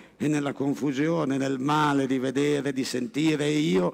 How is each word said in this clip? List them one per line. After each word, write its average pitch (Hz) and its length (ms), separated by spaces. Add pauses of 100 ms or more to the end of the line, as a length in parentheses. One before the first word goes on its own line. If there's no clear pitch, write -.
(160)
e 143 120
nella 143 240
confusione, 139 840
nel 135 220
male 143 480
di 131 120
vedere, 139 540
di 131 120
sentire. 139 640
E 151 120
io, 175 360